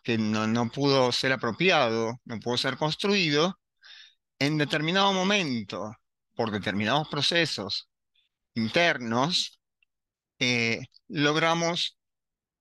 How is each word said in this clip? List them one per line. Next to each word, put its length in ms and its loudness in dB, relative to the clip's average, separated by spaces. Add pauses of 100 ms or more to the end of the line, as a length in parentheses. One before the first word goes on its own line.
que 160 0
no, 280 0
no 240 0
pudo 420 4
ser 200 0
apropiado, 920 0
no 160 -10
pudo 180 -2
ser 180 -2
construido, 840 0 (760)
en 200 0
determinado 540 0
momento, 800 -2 (420)
por 160 -2
determinados 580 0
procesos 800 -2 (680)
internos, 1080 0 (800)
eh, 400 0 (280)
logramos, 880 0 (640)